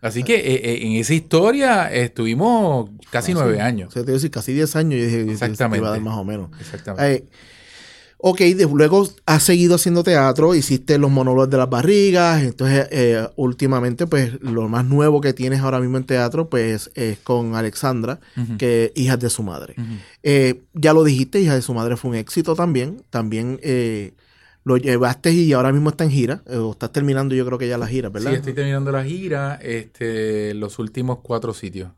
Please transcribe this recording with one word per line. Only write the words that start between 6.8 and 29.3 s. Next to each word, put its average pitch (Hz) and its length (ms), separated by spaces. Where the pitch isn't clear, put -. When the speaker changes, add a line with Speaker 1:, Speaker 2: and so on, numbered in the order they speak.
Speaker 2:
Eh, - 80
ok, 180 220
de-, 185 340
luego 156 340
has 156 160
seguido 175 320
haciendo 170 280
teatro, 151 520
hiciste 135 420
los 143 140
monólogos 131 400
de 135 80
las 127 100
barrigas, 175 760
entonces, 135 480
eh, 117 460
últimamente, 127 720
pues, 135 340
lo 113 300
más 123 160
nuevo 147 340
que 139 140
tienes 131 260
ahora 131 200
mismo 127 180
en 131 60
teatro, 127 440
pues, 113 460
es 110 240
con 117 360
Alexandra, 117 680
Speaker 1:
Ujú. 117 180
Speaker 2:
que 117 380
Hijas 127 260
de 120 80
su 113 140
madre. 85 340
Speaker 1:
Ujú. 113 200
Speaker 2:
Eh, 135 400
ya 156 220
lo 160 100
dijiste, 135 360
Hijas 156 160
de 127 60
su 127 120
madre 117 240
fue 127 120
un 117 60
éxito 160 380
también, 160 560
también, 113 520
eh, 117 520
lo 127 140
llevaste 123 560
y 165 220
ahora 131 180
mismo 147 160
está 151 160
en 156 60
gira, 131 360
eh, 127 100
o 110 160
estás 113 200
terminando 139 420
yo 127 120
creo 127 100
que 123 100
ya 120 120
la 117 80
gira, 117 240
¿verdad? 107 220
Speaker 1:
Sí, 131 40
estoy 135 160
terminando 139 400
la 135 100
gira, 147 520